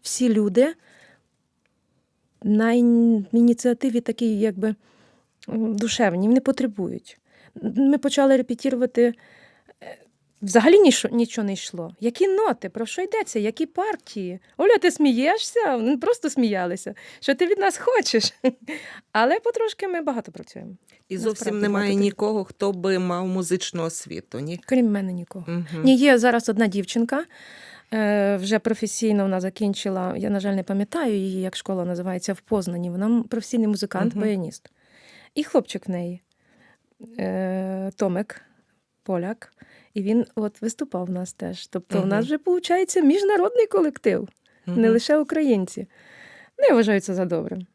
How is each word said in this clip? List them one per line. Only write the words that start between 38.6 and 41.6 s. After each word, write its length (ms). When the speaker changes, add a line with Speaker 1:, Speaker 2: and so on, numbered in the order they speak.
Speaker 1:
поляк, 500
і 80
він 240
от 260
виступав 480
у 40
нас 200
теж. 340